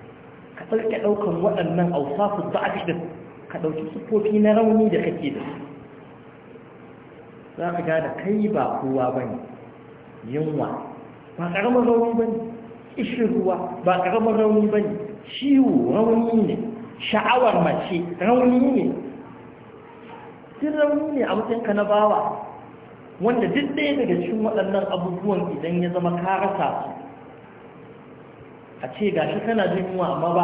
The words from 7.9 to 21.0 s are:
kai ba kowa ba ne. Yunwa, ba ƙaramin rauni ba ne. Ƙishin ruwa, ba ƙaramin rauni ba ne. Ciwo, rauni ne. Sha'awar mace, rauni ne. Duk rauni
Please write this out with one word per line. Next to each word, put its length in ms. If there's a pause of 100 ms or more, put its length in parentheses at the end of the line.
kai 240
ba 320
kowa 320
ba 100
ne. 160 (880)
Yunwa, 560 (560)
ba 160
ƙaramin 320
rauni 320
ba 80
ne. 120 (580)
Ƙishin 420
ruwa, 320 (140)
ba 180
ƙaramin 340
rauni 300
ba 140
ne. 160 (340)
Ciwo, 640
rauni 480
ne. 140 (420)
Sha'awar 640
mace, 400 (160)
rauni 400
ne. 260 (1700)
Duk 160
rauni 400